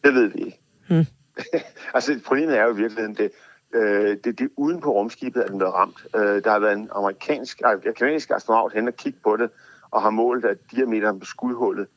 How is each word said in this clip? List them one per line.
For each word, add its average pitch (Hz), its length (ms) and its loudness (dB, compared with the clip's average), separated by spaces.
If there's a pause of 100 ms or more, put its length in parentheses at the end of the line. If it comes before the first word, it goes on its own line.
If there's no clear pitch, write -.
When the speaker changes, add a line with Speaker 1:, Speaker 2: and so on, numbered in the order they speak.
Speaker 1:
Det 139 100 8
ved 123 140 6
vi - 100 -6
ikke. - 220 -8 (280)
Speaker 2:
Hmm. 165 180 4 (460)
Speaker 1:
<laughs> - 420 -6
Altså, 127 300 0
problemet 139 340 2
er 107 60 4
jo 117 80 4
i 104 40 -2
virkeligheden, 107 380 -4
det, - 160 0 (440)
øh, 104 500 2
det, 117 140 -2
det - 20 -6
er 135 160 0
uden 160 240 -2
på 151 120 -2
rumskibet, 117 480 -2
at 104 100 0
den 98 100 -6
er 92 60 2
ramt. 92 400 -2 (100)
Øh, 101 280 2
der 110 60 2
har 107 80 4
været 104 180 2
en 107 180 -8
amerikansk, 101 680 -4 (240)
øh, 113 80 -2
kanadisk 147 360 -2
astronaut 110 420 0
hen 110 160 0
og 120 80 -6
kigge - 280 -8
på 107 120 2
det, 117 140 -2 (400)
og 98 120 0
har 107 80 2
målt, 120 340 0
at 101 120 0 (140)
diameteren 110 500 -2
på 98 60 -16
skudhullet 117 600 -4 (100)